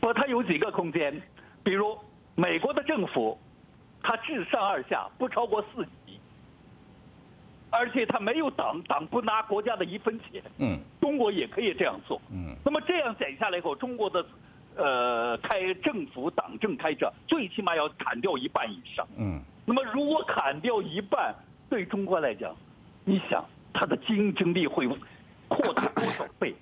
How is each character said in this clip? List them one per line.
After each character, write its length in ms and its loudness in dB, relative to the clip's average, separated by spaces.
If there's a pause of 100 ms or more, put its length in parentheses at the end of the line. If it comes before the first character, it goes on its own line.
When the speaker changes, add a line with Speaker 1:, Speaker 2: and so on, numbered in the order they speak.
Speaker 1:
不， 120 2
它 140 2
有 160 2
几 160 2
个 140 2
空 180 0
间， 320 0 (400)
比 80 2
如 260 2 (380)
美 240 2
国 160 0
的 80 2
政 240 0
府， 320 0 (640)
它 140 2
自 300 -4
上 140 2
而 280 2
下 280 -2
不 120 -2
超 180 0
过 160 0
四 220 -6
级， 340 -18 (1500)
而 240 2
且 120 2
它 140 0
没 200 0
有 120 2
党， 380 -2
党 180 0
不 160 -2
拿 200 2
国 200 -2
家 140 0
的 80 -2
一 120 -8
分 240 -4
钱。 220 -14 (160)
Speaker 2:
嗯。 200 0 (220)
Speaker 1:
中 180 2
国 120 4
也 160 0
可 140 -4
以 140 2
这 100 0
样 240 -2
做。 120 -4 (120)
Speaker 2:
嗯。 320 -8
Speaker 1:
那 80 2
么 140 0
这 120 2
样 180 0
减 200 -4
下 140 0
来 80 -2
以 20 -2
后， 160 -2
中 200 -6
国 120 0
的， 160 0 (520)
呃， 600 2
开， 360 0
政 320 -2
府 240 -4
党 280 -4
政 180 0
开 180 0
支 120 0 (220)
最 200 2
起 120 -6
码 160 2
要 140 2
砍 300 -4
掉 180 2
一 100 -2
半 240 -2
以 80 -12 (160)
上。 100 -4 (120)
Speaker 2:
嗯。 220 -2 (260)
Speaker 1:
那 80 2
么 80 2 (100)
如 140 0
果 200 2
砍 340 0
掉 200 2
一 200 -4
半， 340 0 (340)
对 160 0
中 220 -2
国 140 4
来 140 2
讲， 220 -8 (480)
你 240 4
想 160 0 (280)
它 120 2
的 140 0
竞 360 2
争 200 2
力 120 4
会 220 2 (580)
扩 280 0
大 140 2
多 160 0 (100)
少 120 -4 (120)
倍？ 240 0